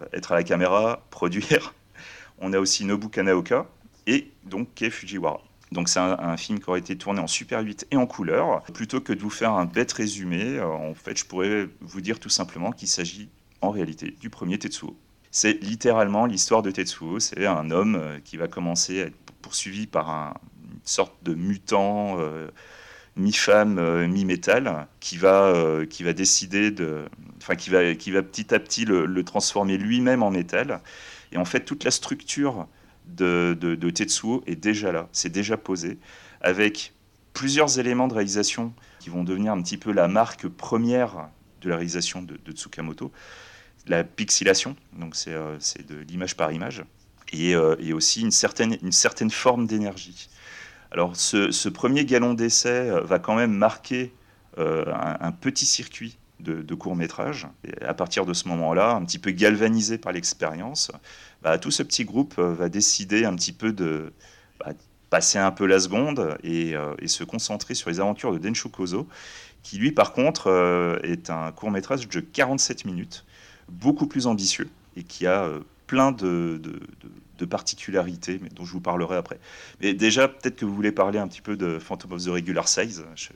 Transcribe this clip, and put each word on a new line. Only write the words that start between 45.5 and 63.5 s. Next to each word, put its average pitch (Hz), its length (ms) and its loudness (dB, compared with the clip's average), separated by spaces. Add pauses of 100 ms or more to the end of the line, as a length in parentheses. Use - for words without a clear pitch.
c'est - 280 -6
de 78 80 -14
l'image 87 400 -8
par 78 160 0
image, 98 320 -8 (500)
et, 82 220 2
euh, 80 240 6
et 80 140 -4
aussi - 280 0
une 113 100 0
certaine, 113 500 2
une 90 100 -4
certaine 110 400 2
forme 120 360 2
d'énergie. 101 640 -4 (640)
Alors, 87 240 0
ce, 101 360 2
ce - 160 -2
premier 131 380 2
galon 123 280 4
d'essai, 120 560 2
euh, 113 120 2
va 92 180 2
quand 107 160 0
même 117 160 4
marquer, 110 640 0 (440)
euh, 80 360 0
un, 76 260 -4
un 85 120 -2
petit 139 340 -4
circuit - 520 -4 (220)
de, 82 220 -6
de 78 140 -6
courts-métrages. 90 720 -4 (180)
Et - 180 -12
à 71 100 -4
partir 92 320 -2
de 90 80 -2
ce 87 140 -4
moment-là, 87 480 4
un 92 80 -2
petit 87 160 -4
peu 98 120 -2
galvanisé 107 640 4
par 92 160 -6
l'expérience, 87 800 -4 (500)
bah, 80 160 4
tout 147 140 -4
ce - 120 0
petit - 220 -2
groupe, 120 320 0
euh, 87 160 2
va 87 160 0
décider 104 560 2
un 95 100 0
petit 87 160 -4